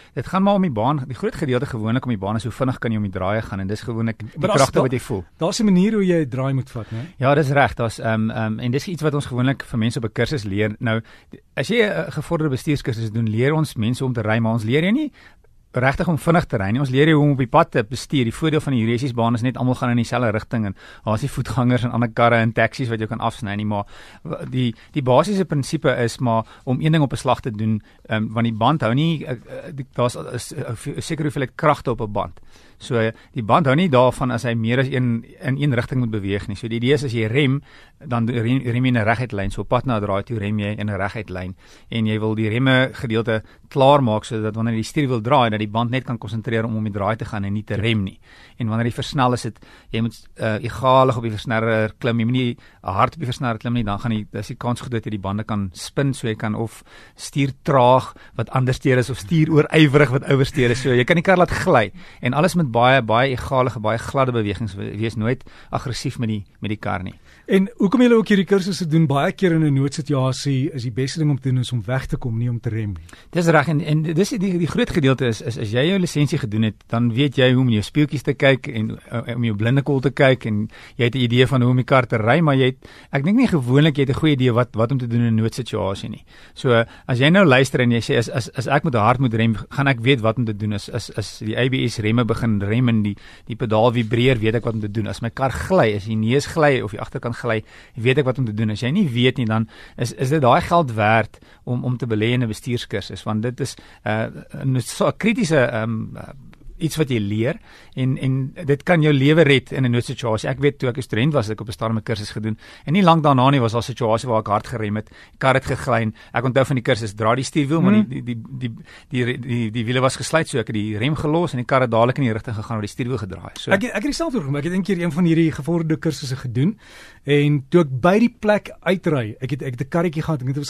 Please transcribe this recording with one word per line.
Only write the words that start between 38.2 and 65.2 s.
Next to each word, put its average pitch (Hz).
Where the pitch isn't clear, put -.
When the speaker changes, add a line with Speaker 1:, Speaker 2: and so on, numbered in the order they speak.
Speaker 1:
rem, 123
rem 123
jy -
in 123
'n 110
reguit 117
lyn. 98
So -
op -
pad 123
na 123
'n 104
draai 101
toe 117
rem 104
jy 104
in 104
'n 101
reguit 101
lyn 92
en 113
jy 107
wil 110
die 110
remme 131
gedeelte 113
klaar 139
maak 107
sodat 107
wanneer 113
jy 110
die -
stuurwiel 127
draai, 123
dat 107
die 107
band 113
net 127
kan 123
konsentreer 113
om 113
om 107
die 107
draai 101
te 107
gaan 101
en 101
nie 107
te 107
rem 104
nie. -
En 120
wanneer 113
jy 113
versnel 127
is 117
dit, -
jy 113
moet, -
eh, 107
egalig 131
op 120
die 113
versneller 110
klim. 117
Jy 113
moet 120
nie 123
hard 98
op 165
die 160
versneller 120
klim 120
nie, 120
dan 101
gaan 117
die, 107
dis 107
die -
kans 120
goed 131
dat 113
jy 107
die 104
bande 98
kan 101
spin, 139
so 127
jy 110
kan 107
of 113
stuur 139
traag 127
wat 113
understeer 127
is 123
of 123
stuur 160
oorywerig 151
wat 139
oversteer 131
is. 120
So 139
jy 123
kan 175
die 165
kar 185
laat 175
gly 123
en 123
alles 165
met 170
baie, 127
baie 117
egalige, 123
baie 110
gladde 131
bewegings 104
we-, 101
wees, 110
nooit 117